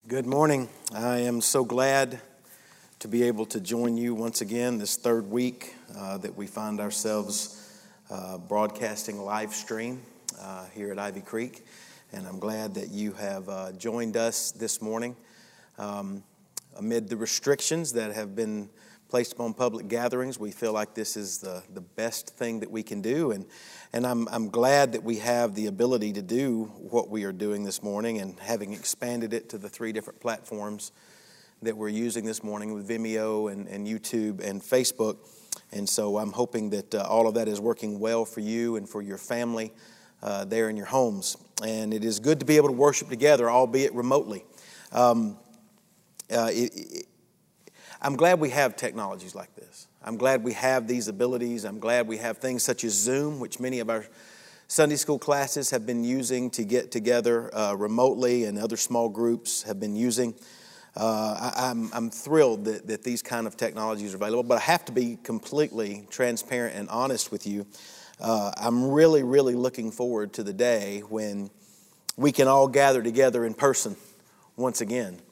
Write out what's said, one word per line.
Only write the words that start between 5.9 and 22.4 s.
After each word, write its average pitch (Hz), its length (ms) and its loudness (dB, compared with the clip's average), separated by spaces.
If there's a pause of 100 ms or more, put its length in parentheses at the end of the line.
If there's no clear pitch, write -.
uh, 98 200 -6
that 95 180 -8
we 101 100 -8
find 107 360 -6
ourselves, - 1000 -4 (280)
uh, 92 280 -10
broadcasting 104 840 -2
live 107 320 -6
stream, 117 480 -8 (400)
uh, 95 240 -14 (100)
here 101 160 -8
at 98 80 -8
Ivy 98 220 -8
Creek. 113 420 -8 (480)
And 95 160 -12
I'm 92 120 -12
glad 107 340 -6
that 95 160 -8
you 104 240 -6
have, 98 340 -8
uh, 95 240 -8
joined 113 460 -4
us 113 340 0
this - 300 -4
morning. 113 340 -4 (600)
Um, 101 440 -8 (540)
amid 110 320 -2
the 113 80 -4
restrictions 139 800 0
that 110 200 -2
have 104 220 -8
been 107 340 -4 (380)
placed 123 260 -2
upon 113 200 -6
public 113 340 -2
gatherings, 123 520 -2
we 107 100 -6
feel 110 240 -2
like 107 220 -2
this 110 200 -6
is 101 220 -6
the, 90 240 -10 (140)
the 92 60 -12
best 110 500 -6
thing 113 300 -4